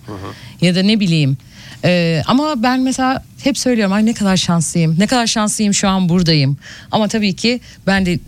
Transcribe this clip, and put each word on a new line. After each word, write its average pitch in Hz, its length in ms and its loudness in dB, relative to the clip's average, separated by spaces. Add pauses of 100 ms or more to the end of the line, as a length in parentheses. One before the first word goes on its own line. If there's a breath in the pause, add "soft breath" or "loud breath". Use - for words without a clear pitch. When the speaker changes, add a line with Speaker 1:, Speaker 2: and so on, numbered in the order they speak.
Speaker 1:
Hı 107 60 -12
hı. 101 540 -6
Speaker 2:
Ya 180 80 2
da 185 80 0
ne 208 180 2
bileyim. 156 360 2 (480 loud breath)
Ee, 170 420 0
ama 277 360 0
ben 254 180 0
mesela 262 440 -2 (200)
hep 196 140 -2
söylüyorum, 220 340 0
"Ay, 214 140 2
ne 233 80 0
kadar 190 220 0
şanslıyım, 165 600 0
ne 208 80 4
kadar 240 200 0
şanslıyım, 214 480 0
şu 196 140 0
an 185 200 0
buradayım." 156 500 2 (320 loud breath)
Ama 208 180 0
tabii 208 280 0
ki 240 240 -2 (260 loud breath)
ben 190 200 2
de 175 220 0